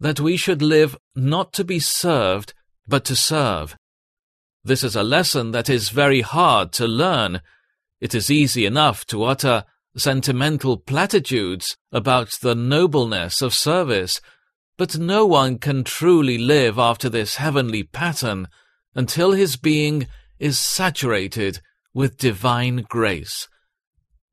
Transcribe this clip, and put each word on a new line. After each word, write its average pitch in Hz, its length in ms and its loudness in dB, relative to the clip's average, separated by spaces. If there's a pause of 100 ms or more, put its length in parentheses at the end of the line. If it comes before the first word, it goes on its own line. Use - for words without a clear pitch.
that 143 180 -2
we 160 180 0
should 170 240 -2
live 151 380 4 (160)
not 143 380 -2
to 202 100 -4
be 180 160 -2
served, 113 760 0 (360)
but 139 160 0
to 135 100 -4
serve. 110 640 -2 (880)
This 123 180 0
is 113 140 -4
a 101 80 0
lesson 127 480 0
that 117 180 -2
is 107 200 0
very 135 320 2
hard 120 500 2
to 117 160 -2
learn. 113 540 0 (580)
It - 120 -6
is 107 160 -2
easy 135 380 2
enough 127 400 0
to 104 160 -4
utter 123 420 0 (320)
sentimental 135 800 0
platitudes 120 1000 -2 (140)
about 123 400 0 (100)
the 123 140 0
nobleness 120 880 0
of 127 100 -2
service, 139 680 -2 (560)
but 175 200 -2
no 190 300 2
one 131 320 4
can 135 240 -2
truly 147 560 2
live 120 400 2
after 117 300 2
this 110 280 -4
heavenly 131 460 -2
pattern 117 640 -6 (480)
until 160 380 2
his 190 240 2
being 151 500 0 (320)
is 147 180 0
saturated 107 1040 -2 (320)
with 131 240 -2
divine 123 720 0
grace. 104 600 -4 (840)